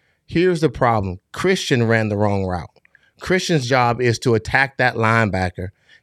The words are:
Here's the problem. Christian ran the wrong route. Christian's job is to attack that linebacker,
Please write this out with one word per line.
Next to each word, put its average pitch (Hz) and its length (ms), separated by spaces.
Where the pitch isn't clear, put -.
Here's 170 360
the 156 80
problem. 107 500
Christian 151 520
ran 110 220
the 104 100
wrong 101 280
route. 90 240
Christian's 175 480
job 123 340
is 120 180
to 123 160
attack 131 420
that 123 180
linebacker, 98 720